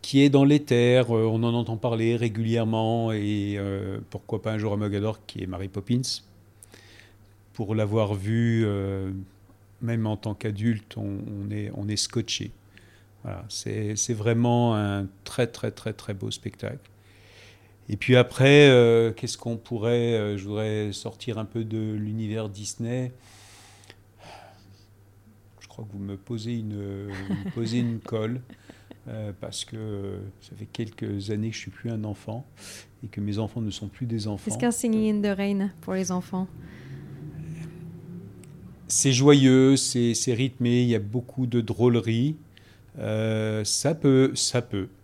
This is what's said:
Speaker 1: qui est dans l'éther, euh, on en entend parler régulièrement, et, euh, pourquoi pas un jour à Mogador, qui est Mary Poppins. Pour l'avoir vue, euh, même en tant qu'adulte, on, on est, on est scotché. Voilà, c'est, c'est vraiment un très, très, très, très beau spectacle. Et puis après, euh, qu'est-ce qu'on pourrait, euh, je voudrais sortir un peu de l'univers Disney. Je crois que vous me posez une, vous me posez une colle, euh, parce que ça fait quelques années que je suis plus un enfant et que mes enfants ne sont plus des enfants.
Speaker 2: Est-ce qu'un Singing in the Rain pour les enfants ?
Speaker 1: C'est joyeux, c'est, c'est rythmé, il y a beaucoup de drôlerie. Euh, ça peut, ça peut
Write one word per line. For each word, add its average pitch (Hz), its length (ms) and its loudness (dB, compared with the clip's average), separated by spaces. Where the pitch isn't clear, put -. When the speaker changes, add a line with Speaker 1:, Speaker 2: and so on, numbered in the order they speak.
Speaker 1:
qui 139 180 4
est 143 80 8
dans 139 160 6
l'éther, 123 720 4
euh, 110 80 4
on 113 200 2
en 117 100 0
entend 113 240 -4
parler 117 380 0
régulièrement, 113 960 0
et, 104 440 -2
euh, 98 440 -6
pourquoi - 320 -8
pas 110 100 -4
un 110 60 -2
jour 104 160 -2
à - 20 -2
Mogador, 104 480 -2
qui - 180 -12
est 95 40 -6
Mary 92 220 -8
Poppins. 120 340 -2
Pour 107 200 -4
l'avoir 107 380 2
vue, 113 540 0
euh, 98 440 -4
même 113 260 -2
en 107 120 -2
tant 107 160 -6
qu'adulte, 107 640 -2
on, 101 280 -6
on 104 240 -8
est, 104 240 -6
on 104 140 -6
est 104 80 -2
scotché. - 540 -4
Voilà, 98 260 -10
c'est, 107 480 -6
c'est 120 160 -2
vraiment 117 640 4
un 101 300 0
très, - 220 0
très, 117 240 -6
très, 107 240 -8
très - 180 -10
beau 101 180 -8
spectacle. - 600 -10
Et 107 80 -4
puis 123 200 4
après, 139 520 8
euh, 117 420 8
qu'est-ce - 280 -8
qu'on 117 180 -6
pourrait, 117 560 0
euh, 104 240 0
je 95 80 -8
voudrais 107 480 -4
sortir 110 460 -8
un 110 80 -6
peu 113 180 -6
de 110 300 -4
l'univers 107 560 -4
Disney. 117 640 -6
Je - 80 -20
crois - 180 -16
que 101 100 -16
vous 98 80 -10
me 98 140 -8
posez 117 400 -8
une, 101 500 -8
vous 95 260 -6
me 98 200 -8
posez 117 240 -2
une 117 200 -2
colle, 113 440 -4
euh, 107 320 -10
parce - 240 -10
que 101 540 -8
ça - 160 -20
fait 104 140 -12
quelques 107 600 -6
années 107 180 -2
que 110 60 -8
je - 60 -10
suis 98 100 -12
plus - 200 -10
un 110 140 -6
enfant 110 420 -8
et 110 40 -12
que 104 120 -10
mes 101 180 -2
enfants 110 220 -4
ne 107 100 -2
sont 98 180 -8
plus - 180 -8
des 110 220 -4
enfants. 104 220 -6
Speaker 2:
Est-ce - 80 -6
qu'un 240 120 2
Singing 220 540 0
in 202 100 0
the - 20 -4
Rain 202 340 -2
pour 185 140 -6
les 185 180 -2
enfants ? 185 340 -4
Speaker 1:
C'est - 260 2
joyeux, 135 640 10
c'est, 120 360 2
c'est 120 220 0
rythmé, 120 480 2
il 123 60 4
y 117 60 4
a 107 60 2
beaucoup 123 460 -4
de 117 160 0
drôlerie. 117 760 2
Euh, 110 680 -2
ça 147 300 0
peut, 135 420 6
ça - 260 0
peut 98 240 -6